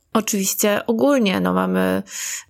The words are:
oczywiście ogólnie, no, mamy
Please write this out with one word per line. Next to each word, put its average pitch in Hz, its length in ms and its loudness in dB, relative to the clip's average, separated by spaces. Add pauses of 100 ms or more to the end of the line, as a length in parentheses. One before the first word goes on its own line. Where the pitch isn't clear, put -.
(120)
oczywiście 208 720 0
ogólnie, 226 540 2
no, 180 120 0
mamy 185 500 0 (480)